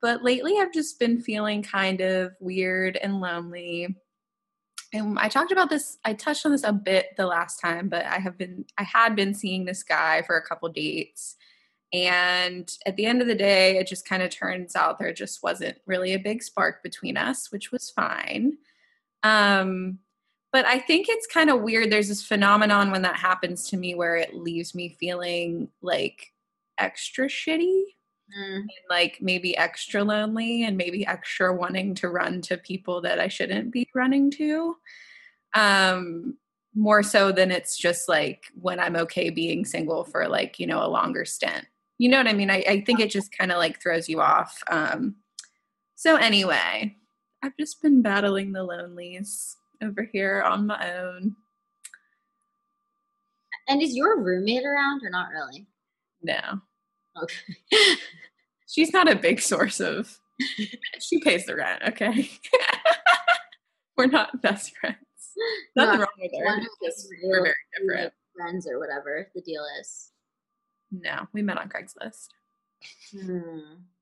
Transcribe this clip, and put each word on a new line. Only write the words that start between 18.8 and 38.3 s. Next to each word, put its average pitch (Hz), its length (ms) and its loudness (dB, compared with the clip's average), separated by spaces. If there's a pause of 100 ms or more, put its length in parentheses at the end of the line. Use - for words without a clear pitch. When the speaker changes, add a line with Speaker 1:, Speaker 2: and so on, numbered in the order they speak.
Speaker 1:
Um, 190 720 4 (540)
but 262 140 6
I 247 120 4
think 339 300 2
it's 453 180 -2
kinda 302 300 4
weird. 220 340 2
There's 214 160 4
this 202 180 -4
phenomenon 202 680 6
when 190 100 2
that 185 140 0
happens 185 540 -2
to 196 60 -4
me 180 200 -4
where 170 180 2
it 165 220 -2
leaves 170 360 -6
me 175 160 -8 (120)
feeling, 175 680 -4 (140)
like, 165 500 -4 (460)
extra - 480 -4
shitty 339 560 0 (540)
Speaker 2:
Mm. 196 200 -8
Speaker 1:
and, 208 140 -8 (200)
like, 175 320 0
maybe 180 340 -2
extra - 460 -2
lonely 220 600 0
and 208 120 0
maybe 180 300 -2
extra 185 480 0
wanting 185 400 -2
to 185 140 -4
run 175 340 -2
to 180 160 -2
people 180 440 -6
that 175 180 0
I 175 80 0
shouldn't 196 420 -4
be 240 240 -2
running 277 380 4
to. 311 440 -2 (760)
Um, 190 840 2 (380)
more 208 300 6
so 196 260 6
than 185 220 4
it's 175 260 -4
just, 175 300 0
like, 156 420 0 (100)